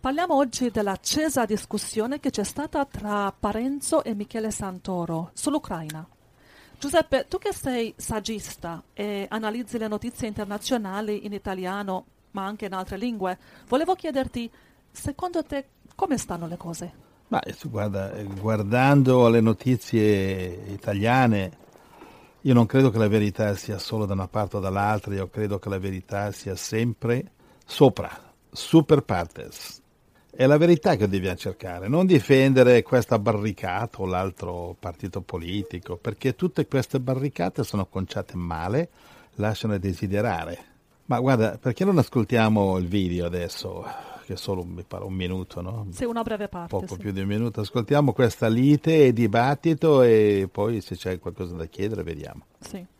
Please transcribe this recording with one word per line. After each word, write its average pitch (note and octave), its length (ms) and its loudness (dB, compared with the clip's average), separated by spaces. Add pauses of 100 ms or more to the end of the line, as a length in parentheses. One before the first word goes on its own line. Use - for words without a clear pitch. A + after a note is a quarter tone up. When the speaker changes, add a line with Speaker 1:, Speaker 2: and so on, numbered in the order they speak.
Speaker 1:
Parliamo D4+ 320 0
oggi B3+ 340 0
dell'accesa A3+ 760 -2
discussione G#3+ 720 -4
che C4+ 100 -2
c'è G#3+ 140 -4
stata D4 400 -4
tra G#3 540 -4
Parenzo C4+ 640 -2
e A3+ 100 -4
Michele G#3+ 380 -6
Santoro F3+ 800 -6
sull'Ucraina. E3 720 -6 (720)
Giuseppe, C#4+ 520 0
tu F#4 80 -6
che G4 160 -4
sei A#3+ 420 -4
saggista G3+ 960 -8
e G3+ 380 -6
analizzi A3 480 -6
le A3 100 -4
notizie A3 400 -6
internazionali G#3 1000 -4
in G3+ 60 -8
italiano, F#3+ 760 -6 (260)
ma G3 140 -8
anche G#3 200 -8
in F#3+ 80 -8
altre F#3+ 240 -8
lingue, G3 400 -4 (320)
volevo E4 260 2
chiederti, C4 560 -6 (400)
secondo F4 500 -6
te, C#4 260 -6 (280)
come D#4 220 0
stanno E3+ 300 -8
le E3+ 100 -10
cose? E3+ 360 -12 (360)
Speaker 2:
Ma, - 100 2
eh, - 160 -8
tu - 140 -12
guarda, G2+ 420 -4
eh, G#2 140 -10
guardando A#2 1040 4
le A#2 100 6
notizie G#2 1300 2
italiane, G2+ 840 2 (920)
io C3+ 120 4
non A#2+ 120 8
credo C3+ 240 4
che G#2+ 80 -2
la A2 100 4
verità G#2 480 0
sia G2+ 240 -8
solo A2 260 -4
da F#2+ 100 -4
una F#2+ 120 -4
parte G#2 300 -4
o - 20 -2
dall'altra, G2+ 540 -2
io F#2+ 160 -6
credo G#2 300 -4
che - 100 -8
la G2 100 -4
verità G2 540 -6
sia F#2+ 240 -10
sempre A#2 720 -2 (340)
sopra, - 460 4 (400)
super D#3 520 4
partes. - 760 -6 (560)
È C3 120 4
la D3 100 6
verità E3+ 380 6
che G2+ 120 2
dobbiamo F#2 280 0
cercare, F2+ 520 -10
non E3+ 200 4
difendere C3 760 8
questa A#2 380 2
barricata G2+ 840 -2
o F#2+ 60 -4
l'altro F2+ 720 -6
partito F2+ 420 -10
politico, F2+ 760 -8
perché - 360 -4
tutte - 320 -2
queste - 340 -2
barricate C3 640 -4
sono G2 220 -2
conciate - 500 -8
male, F2 540 -4 (460)
lasciano G#2+ 400 -2
a - 20 -2
desiderare. F#2+ 800 -2 (480)
Ma A#2+ 140 0
guarda, B2 420 2
perché C3+ 240 -2
non F#3+ 140 4
ascoltiamo G#2+ 800 2
il F2+ 80 -2
video F2 400 0
adesso, F2 580 -8 (400)
che G2 80 -10
è - 20 -6
solo, F#2 280 -6
mi F2 240 -12
pare, F#2 160 -12
un F#2+ 100 -8
minuto, F#2 480 -4
no? G#2 300 -8
Speaker 1:
Sì, E2+ 140 -6
una A#3 180 -4
breve G#3 240 -6
parte, E3+ 220 -12
Speaker 2:
Poco G#2 260 -6
Speaker 1:
sì. - 20 -12
Speaker 2:
più G2+ 140 -6
di F#2+ 100 -4
un G2 60 -2
minuto. G#2+ 340 -2
Ascoltiamo B2+ 500 2
questa A#2+ 360 2
lite C#3+ 580 6
e B2+ 80 6
dibattito C3 880 4
e G#2 500 6
poi G#2+ 300 -2
se - 140 -10
c'è F#2 240 -6
qualcosa F2 340 -8
da E2 140 -8
chiedere G2+ 340 -6
vediamo. D2+ 440 -10 (140)
Speaker 1:
Sì. F#3 240 -14 (160)